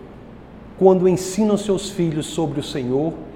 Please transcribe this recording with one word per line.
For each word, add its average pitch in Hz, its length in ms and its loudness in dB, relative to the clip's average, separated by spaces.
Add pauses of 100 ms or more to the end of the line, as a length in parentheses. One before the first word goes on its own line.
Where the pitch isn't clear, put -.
(760)
quando 185 320 6
ensinam 202 480 2
seus 196 340 -2
filhos 156 360 -2
sobre 147 320 -4
o 139 40 -4
Senhor 139 500 -2 (240)